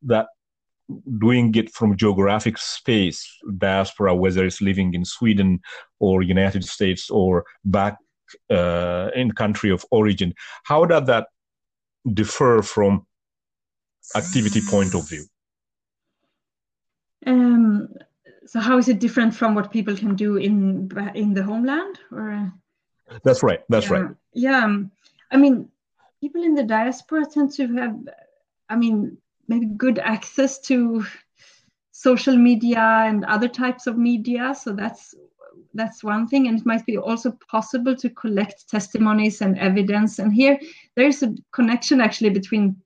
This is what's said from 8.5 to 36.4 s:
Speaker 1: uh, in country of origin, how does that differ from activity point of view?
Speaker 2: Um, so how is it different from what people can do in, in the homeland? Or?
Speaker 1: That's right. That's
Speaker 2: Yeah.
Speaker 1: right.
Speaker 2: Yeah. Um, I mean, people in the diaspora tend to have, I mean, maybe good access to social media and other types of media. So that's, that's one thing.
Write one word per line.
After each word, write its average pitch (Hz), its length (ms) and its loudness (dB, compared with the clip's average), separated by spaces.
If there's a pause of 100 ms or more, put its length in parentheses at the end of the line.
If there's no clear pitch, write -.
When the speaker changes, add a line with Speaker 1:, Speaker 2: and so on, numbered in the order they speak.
Speaker 1:
uh, 87 640 -2
in 123 160 -2
country 107 400 -2
of 90 200 -2
origin, 104 420 0 (320)
how 156 200 2
does 156 220 2
that 113 200 0 (840)
differ 110 480 2
from 98 460 0 (1080)
activity 104 540 -2
point 95 240 0
of 82 160 -4
view? 76 140 -14 (2000)
Speaker 2:
Um, 240 640 4 (580)
so - 140 -6
how 247 180 2
is 254 120 2
it 214 100 2
different 226 340 0
from 220 220 0
what 202 160 -4
people 208 240 -2
can 202 200 -4
do 208 200 -2
in, 190 560 0 (240)
in 208 180 0
the 190 100 -2
homeland? 269 540 -4 (140)
Or? 208 400 -8 (720)
Speaker 1:
That's 131 180 4
right. 101 280 0
That's 107 200 0
Speaker 2:
Yeah. 101 80 2
Speaker 1:
right. 92 180 -4 (180)
Speaker 2:
Yeah. 254 320 0
Um, 202 260 -2 (420)
I 262 40 6
mean, 277 320 4 (520)
people 320 220 -6
in 320 120 2
the 277 80 0
diaspora 247 640 -2
tend 285 280 0
to 269 220 -4
have, 240 200 -6 (760)
I 220 60 -4
mean, 226 420 0 (300)
maybe 233 180 0
good 214 340 -2
access 269 600 -2 (100)
to 233 340 0 (880)
social 254 460 2
media 240 420 4
and 220 460 2
other 240 240 0
types 247 380 -6
of 226 100 -4
media. 240 580 -2
So 240 180 -12
that's, - 420 -10 (580)
that's 220 300 -8
one 214 240 -2
thing. 269 200 2